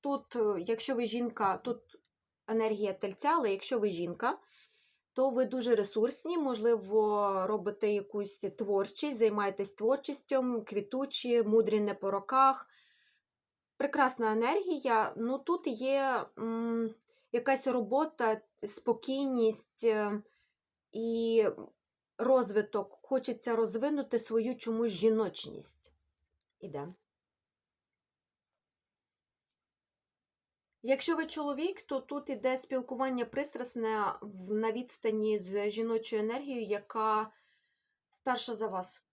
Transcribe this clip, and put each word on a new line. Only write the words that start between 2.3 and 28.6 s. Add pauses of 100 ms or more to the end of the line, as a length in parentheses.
енергія
тельця,
але
якщо
ви
жінка, (760)
то
ви
дуже
ресурсні,
можливо, (140)
робите
якусь (180)
творчість,
займаєтесь
творчістю,
квітучі,
мудрі
не
по
роках. (1080)
Прекрасна
енергія,
ну
тут
є, (120)
м, (360)
якась
робота, (260)
спокійність,
е, (680)
і (720)
розвиток.
Хочеться
розвинути
свою
чомусь
жіночність. (680)
Іде. (4000)